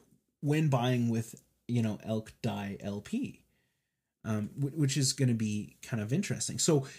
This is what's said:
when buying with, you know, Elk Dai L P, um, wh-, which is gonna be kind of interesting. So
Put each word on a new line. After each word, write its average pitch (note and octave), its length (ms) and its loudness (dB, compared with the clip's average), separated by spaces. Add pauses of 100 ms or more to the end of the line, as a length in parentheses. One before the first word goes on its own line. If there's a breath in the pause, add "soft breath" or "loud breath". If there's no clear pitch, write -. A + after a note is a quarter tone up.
(420 loud breath)
when D#3 260 2
buying B2 400 4
with, A2+ 340 -2 (280)
you A#2+ 120 2
know, G#2+ 220 0
Elk G#2+ 380 -4
Dai G2+ 400 -4
L G2+ 200 -6
P, - 420 -6 (800)
um, G#2+ 240 -2 (100)
wh-, C#3 180 -2
which C#3+ 200 2
is C3+ 160 2
gonna B2+ 200 4
be G#2+ 480 -2
kind A2 220 -4
of G#2+ 80 -4
interesting. - 480 -2
So C#3+ 260 4 (120 loud breath)